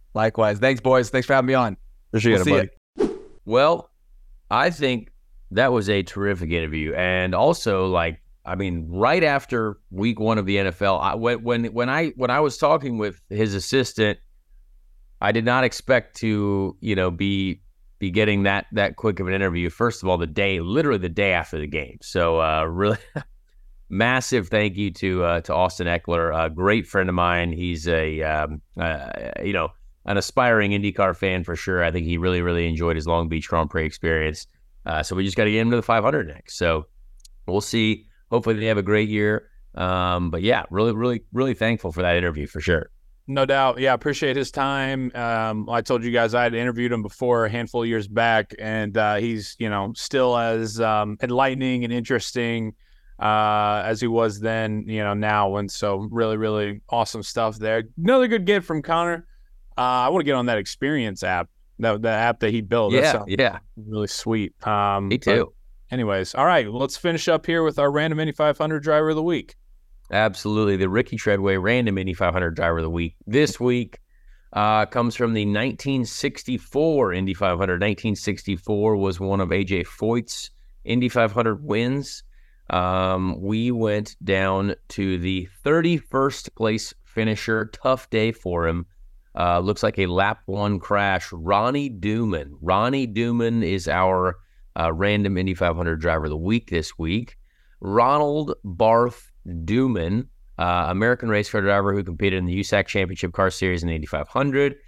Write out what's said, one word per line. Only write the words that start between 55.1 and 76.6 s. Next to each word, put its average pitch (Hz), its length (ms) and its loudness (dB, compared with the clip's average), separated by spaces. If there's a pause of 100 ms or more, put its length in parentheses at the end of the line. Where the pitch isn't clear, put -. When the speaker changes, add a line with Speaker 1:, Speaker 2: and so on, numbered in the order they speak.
Speaker 2:
now. 104 420 2
And 101 140 -4
so 101 400 -4
really, 113 260 0
really 107 540 -2
awesome 113 320 -2
stuff 113 360 -4
there. 110 260 0 (120)
Another 247 320 4
good 214 160 0
get 196 180 2
from 156 200 -4
Connor. 170 440 -2 (520)
Uh, - 20 -2
I 127 300 2
wanna 175 140 0
get 143 100 2
on 123 120 0
that 113 120 0
Experience 117 640 -4
app, 90 260 -2 (300)
that, 110 240 0
the 113 80 0
app 113 300 0
that 110 100 2
he 117 100 -2
built. 107 320 2
That 127 100 4
Speaker 3:
Yeah, 151 100 4
Speaker 2:
sounds 101 260 -2
Speaker 3:
yeah. 117 200 2 (180)
Speaker 2:
really 107 300 -6
sweet. 110 480 -4 (120)
Um, 101 420 0
Speaker 3:
Me 113 80 0
Speaker 2:
but - 80 -4
Speaker 3:
too. - 280 2 (380)
Speaker 2:
anyways, 104 440 -2
all 135 120 2
right, 143 240 4
let's 131 260 -4
finish 165 300 -2
up 160 200 2
here 165 160 2
with 156 160 0
our 143 120 4
random 151 300 0
Indy 156 120 -2
five 151 260 2
hundred 156 260 -2
driver 156 240 4
of 156 80 2
the 156 60 -2
week. 165 340 -4 (560)
Speaker 3:
Absolutely. 104 640 2
The 95 120 2
Ricky 113 280 0
Treadway 98 400 2
random 104 420 2
Indy 92 160 -2
five 90 200 0
hundred 87 200 0
driver 85 240 0
of 80 60 -2
the 80 60 -2
week 85 260 -4 (100)
this 139 320 2
week, 123 400 -2 (540)
uh, 107 340 2
comes 120 300 0
from 117 160 0
the 107 120 0
nineteen 120 600 0
sixty-four 131 1080 0